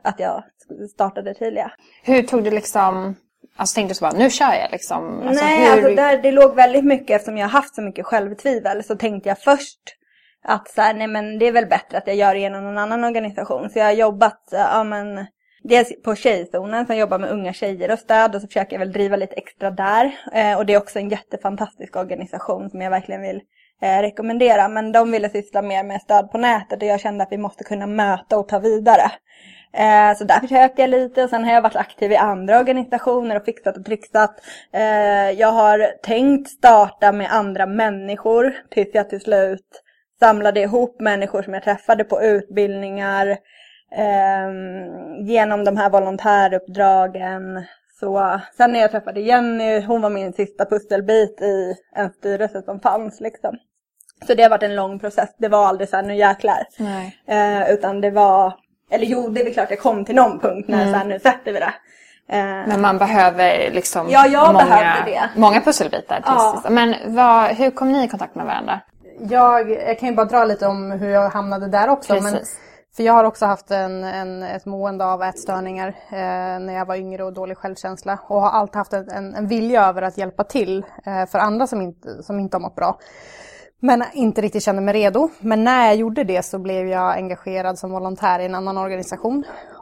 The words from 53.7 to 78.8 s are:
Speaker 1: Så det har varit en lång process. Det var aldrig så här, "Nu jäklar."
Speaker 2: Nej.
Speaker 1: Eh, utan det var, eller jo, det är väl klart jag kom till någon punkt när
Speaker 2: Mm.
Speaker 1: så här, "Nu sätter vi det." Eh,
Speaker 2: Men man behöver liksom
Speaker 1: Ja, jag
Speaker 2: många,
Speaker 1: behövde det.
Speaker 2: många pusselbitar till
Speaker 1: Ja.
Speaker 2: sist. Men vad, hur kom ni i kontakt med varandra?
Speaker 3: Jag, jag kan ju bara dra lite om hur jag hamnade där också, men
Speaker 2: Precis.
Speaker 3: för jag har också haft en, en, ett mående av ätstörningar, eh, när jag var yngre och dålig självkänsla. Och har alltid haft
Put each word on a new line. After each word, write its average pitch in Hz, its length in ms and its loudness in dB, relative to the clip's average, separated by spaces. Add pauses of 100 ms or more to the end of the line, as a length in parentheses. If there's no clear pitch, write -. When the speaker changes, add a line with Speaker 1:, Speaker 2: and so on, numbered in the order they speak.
Speaker 1:
Så 247 80 2
det 220 80 6
har 226 80 8
varit 208 120 2
en 202 140 -4
lång 196 220 -6
process. 208 400 -4
Det 226 100 -2
var 208 180 4
aldrig 190 220 -2
så 196 80 -4
här, 190 60 0
"Nu 202 140 -6
jäklar." 202 500 0 (120)
Speaker 2:
Nej. 196 380 -8 (100)
Speaker 1:
Eh, 208 440 2
utan 202 300 0
det 202 100 0
var, 196 440 6 (360)
eller 226 160 0
jo, 240 220 -2
det 220 120 -4
är 240 40 2
väl 226 100 -4
klart 202 160 -2
jag 202 100 -4
kom 214 240 0
till 226 100 -4
någon 240 260 4
punkt 202 280 -4
när 214 140 0
Speaker 2:
Mm. 196 100 0
Speaker 1:
så 202 60 0
här, 196 60 -2
"Nu 196 140 -6
sätter 247 340 0
vi 196 60 -6
det." - 160 -4 (540)
Eh, 202 140 -2 (260)
Speaker 2:
Men 208 120 0
man 196 180 2
behöver 180 720 2
liksom 180 400 -4
Speaker 1:
Ja, 277 160 8
jag 294 260 6
Speaker 2:
många, - 120 6
Speaker 1:
behövde 170 460 2
det. - 200 -4 (100)
Speaker 2:
många 214 200 6
pusselbitar - 560 -2
till - 100 -8
Speaker 1:
Ja. 233 300 4
Speaker 2:
sist. - 140 -8
Men 233 240 2 (200)
vad, 233 360 6
hur 254 200 0
kom 262 220 -2
ni 269 120 2
i 226 40 -4
kontakt 185 260 -10
med 170 120 -8
varandra? - 340 -6 (400)
Speaker 3:
Jag, 240 500 4
jag 226 280 -2
kan 254 100 -6
ju 233 60 -4
bara 214 120 2
dra 233 180 4
lite 202 220 -2
om 196 240 -4
hur 196 180 -6
jag 202 220 2
hamnade 196 380 -6
där 202 200 2
också, 269 260 0
men 196 80 0 (100)
Speaker 2:
Precis. - 260 -8 (380)
Speaker 3:
för 226 60 -4
jag 226 100 4
har 233 120 6
också 214 220 0
haft 202 240 -4
en, 190 340 -4
en, 185 380 -10
ett 185 240 -12
mående 196 380 -6
av 185 180 -2
ätstörningar, 185 640 -8
eh, 185 720 -8
när 185 120 -10
jag 185 140 -6
var 185 100 -6
yngre 190 280 -10
och 190 80 -10
dålig 190 240 -10
självkänsla. 190 600 -10 (100)
Och 208 120 0
har 196 100 2
alltid 208 260 -2
haft 202 160 -6